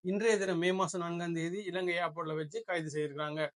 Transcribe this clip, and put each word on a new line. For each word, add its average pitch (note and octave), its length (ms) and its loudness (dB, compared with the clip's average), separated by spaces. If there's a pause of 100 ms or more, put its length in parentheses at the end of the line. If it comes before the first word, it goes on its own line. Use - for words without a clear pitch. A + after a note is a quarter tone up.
இன்றைய G#3 360 4
தினம் F#3+ 200 2
மே F3+ 140 4
மாசம் F#3 300 2
நான்காம் E3+ 320 -2
தேதி E3+ 300 -2
இலங்கை F3+ 320 0
ஏர்போர்ட்ல D#3+ 400 -2
வச்சு D#3 280 -4
கைது E3 300 -2
செய்திருக்காங்க. D3+ 640 -2